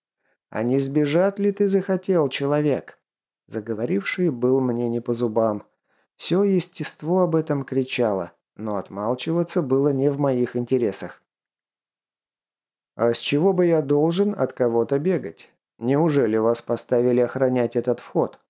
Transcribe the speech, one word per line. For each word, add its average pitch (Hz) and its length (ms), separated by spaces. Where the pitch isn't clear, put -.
А 107 120
не 123 160
сбежать 147 600
ли 202 120
ты 202 160
захотел, 185 640
человек?" 143 680
Заговоривший 117 800
был 127 320
мне 120 300
не 117 100
по 120 140
зубам. 113 480
Всё 185 280
естество 180 760
об 165 160
этом 151 280
кричало, 117 680
но 107 200
отмалчиваться 123 840
было 139 300
не 139 200
в 139 80
моих 131 380
интересах. 120 640
"А 117 160
с 117 60
чего 165 340
бы 180 140
я 165 160
должен 165 520
от - 200
кого-то 117 440
бегать? 147 520
Неужели 135 600
вас 113 240
поставили 123 580
охранять 127 560
этот 120 240
вход?" - 500